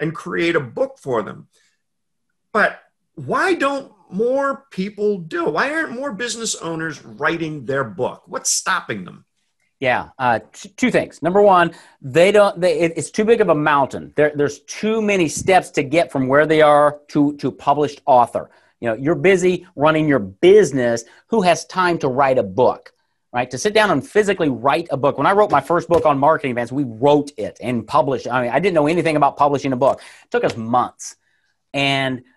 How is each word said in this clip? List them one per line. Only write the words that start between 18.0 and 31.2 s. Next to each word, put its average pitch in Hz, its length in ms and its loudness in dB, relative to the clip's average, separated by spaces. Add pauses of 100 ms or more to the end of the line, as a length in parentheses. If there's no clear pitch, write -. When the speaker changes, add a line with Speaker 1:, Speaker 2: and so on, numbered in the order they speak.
Speaker 2:
author. 120 440 2 (300)
You 120 80 -4
know, 113 60 -2
you're 139 200 -2
busy 180 520 0 (100)
running 156 320 2
your 139 100 4
business. 127 840 2 (240)
Who 226 140 0
has 175 240 0
time 180 320 -2
to 156 100 -2
write 131 300 2
a 117 40 2
book, 101 500 -2 (420)
right? 123 160 -4
To 131 80 -8
sit 208 160 -2
down 214 160 4
and 139 160 -2
physically 190 420 0
write 139 420 -2
a 143 60 -4
book. 135 220 -2
When 139 80 0
I 180 60 4
wrote 202 180 2
my 170 100 2
first 170 280 -2
book 165 180 2
on 143 120 2
marketing, 143 360 2
Vance, 120 180 -6
we 143 120 -4
wrote 135 520 0
it 98 240 -8
and 117 260 -4
published. 139 420 -2
I 123 140 -2
mean, 120 100 -4
I 135 80 0
didn't 185 140 0
know 147 120 4
anything 160 300 0
about 143 200 2
publishing 143 380 0
a - 20 -4
book. 123 240 0 (240)
It - 60 -20
took 240 140 -2
us 131 120 -2
months. 113 600 -4 (580)